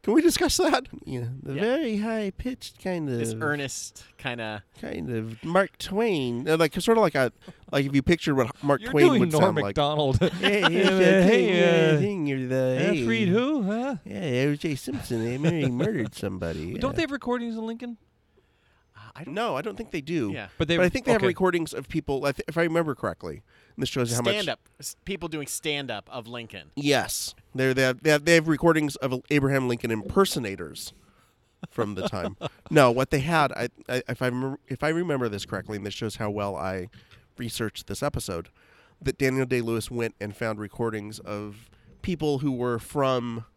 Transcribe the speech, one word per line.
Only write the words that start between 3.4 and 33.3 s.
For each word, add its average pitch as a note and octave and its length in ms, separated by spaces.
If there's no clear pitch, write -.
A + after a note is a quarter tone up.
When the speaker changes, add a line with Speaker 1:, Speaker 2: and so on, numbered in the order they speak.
Speaker 2:
earnest D3 640
kinda A2+ 440
Speaker 1:
kind - 300
of A2+ 340
Mark F3 360
Twain, D3+ 680
uh, D#3+ 100
like, E3 220
sorta A3+ 220
like F3 140
a, B2+ 160
like, C#3 160
if C#3 80
you C3+ 80
pictured D#3+ 340
what A#2+ 260
Mark C#3+ 180
Speaker 3:
You're A#3+ 100
Speaker 1:
Twain G3+ 160
Speaker 3:
doing C4 140
Speaker 1:
would F3 100
Speaker 3:
Norm D3+ 140
Speaker 1:
sound - 100
like. D3 100
Speaker 3:
Macdonald. C#3+ 540
<laughs> F3+ 200
Speaker 1:
Hey, G#3 220
hey, E3 100
Speaker 3:
Yeah, F#3+ 520
Speaker 1:
hey, A3+ 240
Speaker 3:
hey, E3 480
uh, D3 40
Speaker 1:
hey, G3+ 140
you're C#3+ 280
the, B2+ 380
Speaker 3:
that's G3+ 200
Speaker 1:
hey. B2 80
Speaker 3:
Reed A3+ 220
who, B3 340
huh? A#3 320
Speaker 1:
Yeah, B2 400
O D3 100
J D3+ 200
Simpson. A#2 500
They B2 140
maybe D#3 320
Speaker 3:
<laughs> - 0
Speaker 1:
murdered C#3 420
somebody. F2 600
Speaker 3:
Don't C4+ 160
Speaker 1:
Yeah. - 60
Speaker 3:
they F4 40
have C#4+ 100
recordings A#3 460
of A3 60
Lincoln? A#3 340
Speaker 2:
Uh, - 40
I C#3+ 80
don't C#3 100
Speaker 1:
No, G3 240
I D3 60
don't G2 120
think A3 140
they C#3 120
do. C#3+ 300
Speaker 2:
Yeah. G#2 180
Speaker 3:
But D#3+ 80
they E3+ 100
Speaker 1:
But F3+ 80
I F3 40
think A#3+ 160
they B3+ 80
Speaker 3:
okay. G#3 100
Speaker 1:
have F#3+ 40
recordings F3 460
of - 160
people. C#3+ 360
I C#3 80
th-, - 140
if D3+ 120
I - 40
remember E3 300
correctly, E2 480
and - 80
this B2+ 60
shows B2 220
you A#2 40
how B2 80
much G3 100
Speaker 2:
Stand-up. F3+ 260
S-, - 160
people F3 240
doing D3+ 180
stand-up C#3 640
of A#2+ 160
Lincoln. G#2+ 480
Speaker 1:
Yes, C#3 600
they're, C3 220
they C3 80
have, B2+ 180
they D#3 80
have, D3 160
they E3+ 100
have D#3+ 120
recordings D3+ 500
of B2+ 320
Abraham C3+ 380
Lincoln A#2 240
impersonators G#2 1000
from G#2 260
the - 120
time. F#2 340
Speaker 2:
<laughs> - 60
Speaker 1:
No, C#3 200
what C3 200
they D3 80
had, D3 340